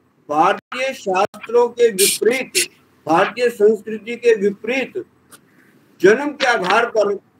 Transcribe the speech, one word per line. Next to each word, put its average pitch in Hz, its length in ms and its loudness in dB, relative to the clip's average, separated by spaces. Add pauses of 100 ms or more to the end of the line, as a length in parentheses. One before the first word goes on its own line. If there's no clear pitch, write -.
(300)
भारतीय 202 640 -2
शास्त्रों 208 760 -2
के 233 220 2
विपरीत, 208 800 -2 (380)
भारतीय 202 420 0
संस्कृति 220 680 0
के 233 200 2
विपरीत 208 680 -4 (960)
जन्म 247 280 4
के 262 180 -2
आधार 220 380 0
पर 202 300 0 (240)